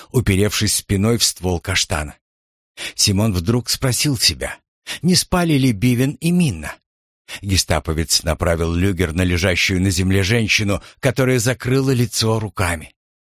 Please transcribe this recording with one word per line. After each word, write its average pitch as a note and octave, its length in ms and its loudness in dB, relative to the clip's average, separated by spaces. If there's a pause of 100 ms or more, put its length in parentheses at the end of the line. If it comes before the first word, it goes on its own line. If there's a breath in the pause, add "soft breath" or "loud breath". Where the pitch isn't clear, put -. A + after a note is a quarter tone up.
(100)
уперевшись G#2 680 0
спиной G#2 400 0
в - 80 0
ствол F2+ 340 -2
каштана. D2+ 580 -4 (800 loud breath)
Симон G#2 380 0
вдруг F2+ 380 -2
спросил C3 480 -2
себя, - 400 -2 (420 loud breath)
не F3+ 140 4
спали E3+ 400 2
ли C3 180 4
Бивен B2 480 2
и E3 100 0
Минна. A#2+ 440 0 (680 loud breath)
Гестаповец E2+ 840 -2
направил E2 520 0
люгер F2 380 0
на F2+ 100 0
лежащую F2+ 580 0
на G2 100 2
земле F#2+ 320 0
женщину, G2+ 600 0 (180 loud breath)
которая B2+ 380 2
закрыла C3 520 0
лицо A2+ 480 0
руками. F2 540 -4 (400)